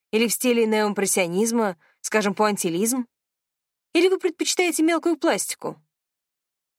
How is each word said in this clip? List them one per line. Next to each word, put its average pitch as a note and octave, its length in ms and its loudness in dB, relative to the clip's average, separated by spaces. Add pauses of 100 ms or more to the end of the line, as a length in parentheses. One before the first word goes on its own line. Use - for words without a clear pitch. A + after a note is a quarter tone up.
(120)
Или A3+ 160 2
в F#3+ 60 -4
стиле A#3 320 2
неоимпрессионизма, G#3 1120 0 (240)
скажем, G#3 320 0
пуантилизм? G#3+ 720 0 (880)
Или F4 140 4
вы F#4 100 0
предпочитаете E4+ 640 -2
мелкую E4 360 2
пластику?» - 640 -4 (1000)